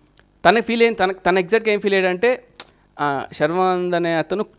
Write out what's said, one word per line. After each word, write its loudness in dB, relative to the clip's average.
తన 6
ఫీల్ -2
అయింది, 2
తన, 0
తన 0
ఎగ్జాక్ట్గా 0
ఏం -2
ఫీల్ -2
అయ్యాడంటే, 0
ఆ, -2
శర్వానంద్ 0
అనే 0
అతను -4